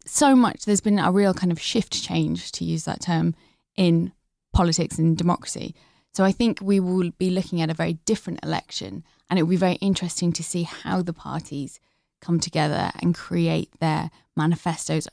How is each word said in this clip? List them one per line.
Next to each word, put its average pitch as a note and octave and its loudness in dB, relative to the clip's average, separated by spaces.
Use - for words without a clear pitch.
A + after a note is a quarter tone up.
so C#4 4
much, B3 4
there's G#3 2
been G#3 2
a F3+ 4
real G3 4
kind F3 0
of E3 -2
shift - -2
change, E3 -2
to - -8
use E3 -4
that - -8
term, E3 0
in F3 2
politics E3+ 2
and D#3+ 4
democracy. - -4
So F#3+ 2
I G3 4
think A3 0
we G3 2
will F3+ 0
be F#3 0
looking F3+ -2
at D#3+ 0
a E3 -2
very E3+ -2
different G3+ -2
election, - -8
and F3 2
it E3+ 4
will E3 0
be F#3 4
very F3+ 2
interesting F3+ -2
to E3 -6
see F3 -4
how - -6
the F3 -4
parties C#3+ -10
come E3+ 0
together D3+ -2
and E3+ 2
create E3 -2
their D#3+ 0
manifestos D#3+ -2